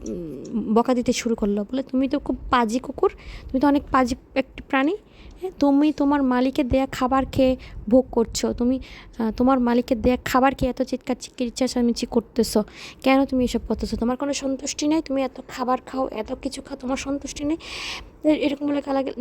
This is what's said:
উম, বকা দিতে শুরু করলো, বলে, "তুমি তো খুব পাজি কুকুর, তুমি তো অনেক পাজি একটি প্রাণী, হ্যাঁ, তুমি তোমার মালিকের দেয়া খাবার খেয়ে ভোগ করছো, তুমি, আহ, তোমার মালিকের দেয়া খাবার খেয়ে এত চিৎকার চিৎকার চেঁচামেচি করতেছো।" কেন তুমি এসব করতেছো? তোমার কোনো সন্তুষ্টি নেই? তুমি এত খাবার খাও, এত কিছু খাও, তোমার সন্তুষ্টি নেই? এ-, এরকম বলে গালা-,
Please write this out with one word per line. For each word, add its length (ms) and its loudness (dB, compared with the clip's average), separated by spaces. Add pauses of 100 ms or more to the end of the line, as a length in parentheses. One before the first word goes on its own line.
উম, 680 -4
বকা 200 4
দিতে 180 2
শুরু 220 -2
করলো, 300 0
বলে, 180 -4
"তুমি 260 0
তো 100 -2
খুব 200 -4 (120)
পাজি 280 2
কুকুর, 320 -2 (320)
তুমি 180 -4
তো 60 4
অনেক 240 4
পাজি 240 2 (200)
একটি 340 -4
প্রাণী, 280 0 (440)
হ্যাঁ, 200 -8
তুমি 320 4
তোমার 300 2
মালিকের 460 2
দেয়া 180 2
খাবার 460 0
খেয়ে 240 4 (320)
ভোগ 240 6
করছো, 400 0
তুমি, 280 0 (380)
আহ, 140 -2
তোমার 280 4
মালিকের 420 2
দেয়া 220 4
খাবার 300 4
খেয়ে 160 0
এত 120 -2
চিৎকার 380 -4
চিৎকার 340 -6
চেঁচামেচি 520 0
করতেছো।" 500 0 (440)
কেন 220 6
তুমি 200 0
এসব 240 -2
করতেছো? 280 -4
তোমার 200 -2
কোনো 160 -4
সন্তুষ্টি 560 -4
নেই? 140 2
তুমি 200 -2
এত 260 -6
খাবার 380 -2
খাও, 220 -4
এত 240 -8 (100)
কিছু 200 -6
খাও, 180 -12
তোমার 160 -2
সন্তুষ্টি 480 -6
নেই? 120 0 (680)
এ-, 120 6
এরকম 320 -2
বলে 180 0
গালা-, 340 -2